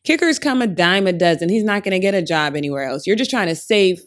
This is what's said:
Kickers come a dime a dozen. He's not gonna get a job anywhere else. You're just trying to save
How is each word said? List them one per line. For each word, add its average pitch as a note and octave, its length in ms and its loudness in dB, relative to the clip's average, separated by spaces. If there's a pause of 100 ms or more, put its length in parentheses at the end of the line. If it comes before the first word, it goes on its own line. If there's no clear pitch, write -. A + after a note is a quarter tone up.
Kickers D#4+ 360 0
come C4 200 0
a A#3+ 60 0
dime F#3 400 2
a F#3 60 2
dozen. E3+ 360 2
He's G#3+ 160 0
not G3+ 200 0
gonna F#3+ 160 -2
get G3 140 0
a F#3+ 80 0
job D3+ 340 -2
anywhere C#3+ 280 -4
else. C3+ 220 -6
You're G3 100 2
just B3 140 -2
trying G#3 180 -2
to E3 60 -2
save F#3 520 2